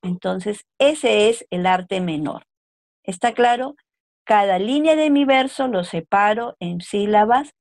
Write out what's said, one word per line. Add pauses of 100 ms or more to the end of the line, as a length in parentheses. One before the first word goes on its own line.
Entonces, (140)
ese
es
el
arte
menor. (580)
¿Está
claro? (480)
Cada
línea
de
mi
verso
lo
separo
en
sílabas